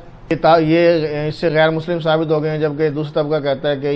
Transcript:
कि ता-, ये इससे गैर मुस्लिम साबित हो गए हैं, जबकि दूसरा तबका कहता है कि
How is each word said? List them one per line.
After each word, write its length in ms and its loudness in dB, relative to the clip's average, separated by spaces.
कि 80 0
ता-, 240 4
ये 680 2
इससे 220 -2
गैर 200 2
मुस्लिम 300 -4
साबित 300 0
हो 100 2
गए 100 -2
हैं, 100 -4
जबकि 300 0
दूसरा 320 -4
तबका 180 -2
कहता 280 -2
है 80 0
कि 200 -4